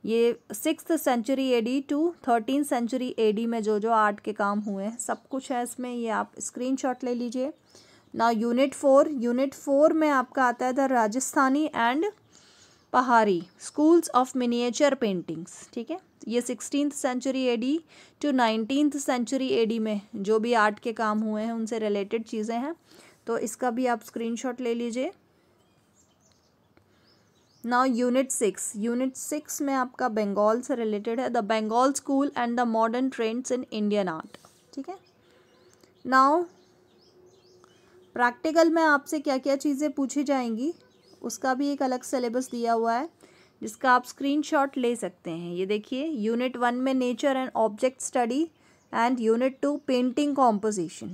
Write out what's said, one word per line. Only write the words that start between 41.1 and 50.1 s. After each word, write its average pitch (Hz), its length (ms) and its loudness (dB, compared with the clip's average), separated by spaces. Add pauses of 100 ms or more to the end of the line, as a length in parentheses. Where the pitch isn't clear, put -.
उसका 262 320 -2
भी 285 140 -2
एक 285 140 -2
अलग 254 200 -2
सिलेबस 247 480 -4
दिया 233 220 -2
हुआ 226 220 2
है, 277 140 -4 (540)
जिसका 233 300 0
आप 247 120 4
स्क्रीनशॉट 277 720 0
ले 240 200 0
सकते 180 340 -10
हैं। 175 240 -8
ये 185 120 -2
देखिए, 214 420 -4 (220)
unit 247 260 -2
one 240 180 0
में 262 200 0
nature 254 400 0
and 262 220 -4
object 226 440 0
study 247 400 -2 (520)
and 240 280 0
unit 233 440 2
two 285 100 2 (160)
painting 254 480 0